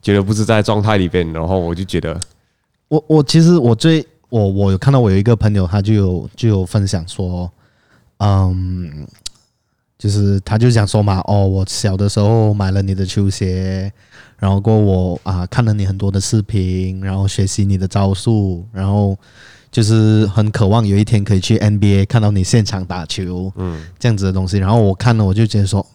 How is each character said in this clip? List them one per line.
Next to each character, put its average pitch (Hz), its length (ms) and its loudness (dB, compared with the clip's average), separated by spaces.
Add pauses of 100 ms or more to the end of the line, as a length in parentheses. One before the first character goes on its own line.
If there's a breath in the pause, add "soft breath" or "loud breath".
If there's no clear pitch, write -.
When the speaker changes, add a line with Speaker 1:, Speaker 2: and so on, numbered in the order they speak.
Speaker 1:
觉 101 120 0
得 101 100 2
不 101 100 0
是 107 120 -2
在 107 180 2
状 104 180 0
态 107 160 0
里 92 120 0
边， 82 240 -2
然 80 120 -6
后 95 140 0
我 85 160 -4
就 92 80 -6
觉 92 160 -4
得 80 180 -8 (720)
Speaker 2:
我， 151 200 -2
我 156 160 4
其 160 180 4
实 170 160 6
我 117 180 4
最， 160 300 0 (240)
我， 107 180 0
我 98 240 0
有 92 60 0
看 135 160 2
到 135 80 4
我 107 100 2
有 95 60 2
一 98 40 2
个 113 140 4
朋 107 180 0
友， 98 140 0
他 101 140 0
就 107 120 0
有， 90 400 0
就 - 140 -2
有 98 180 2
分 98 220 -2
享 90 180 -4
说， 90 460 -6 (680 soft breath)
嗯， 92 840 -2 (920)
就 104 120 -2
是 101 320 0
他 - 160 -2
就 123 140 4
讲 110 160 2
说 107 160 2
嘛 98 240 0
，“哦， 101 180 2
我 95 220 0
小 95 300 -4
的 101 100 0
时 107 140 0
候 107 320 2
买 98 180 -2
了 98 100 0
你 98 140 -2
的 95 100 -2
球 98 240 0
鞋， 95 600 -4 (460 loud breath)
然 98 120 0
后 101 120 2
过 110 140 2
后 110 40 4
我， 92 440 0
啊， 92 240 -4
看 - 180 -2
了 107 80 2
你 104 120 -2
很 95 120 -4
多 98 120 -2
的 95 120 -2
视 110 220 0
频， 92 580 -4
然 95 160 -4
后 98 100 0
学 98 180 -2
习 98 200 -2
你 98 120 0
的 95 80 -2
招 98 280 0
数， 98 580 -2
然 98 180 -4
后 101 280 0 (520 loud breath)
就 117 140 0
是 107 440 4
很 107 240 0
渴 101 180 0
望 110 180 2
有 98 80 0
一 104 80 4
天 104 180 0
可 98 140 0
以 92 60 0
去 110 160 0
N 104 200 2
B 101 200 2
A 98 80 2
看 113 160 0
到 104 100 2
你 98 100 0
现 110 220 2
场 95 220 -6
打 90 200 -10
球。” 92 520 -8
Speaker 1:
嗯。 87 260 -8 (160)
Speaker 2:
这 - 80 0
样 113 80 2
子 98 80 -4
的 95 80 0
东 92 160 -2
西。 92 100 0
然 95 120 0
后 117 120 4
我 98 140 2
看 113 220 2
了， 107 80 2
我 95 80 2
就 113 120 2
觉 104 140 0
得 101 80 2
说 98 280 -2